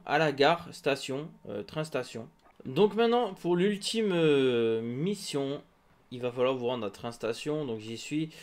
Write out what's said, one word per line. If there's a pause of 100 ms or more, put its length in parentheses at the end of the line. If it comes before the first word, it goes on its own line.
à
la
gare
station, (180)
euh,
train
station. (380)
Donc
maintenant
pour
l'ultime,
euh,
mission, (480)
il
va
falloir
vous
rendre
à
train
station.
Donc
j'y
suis. (120)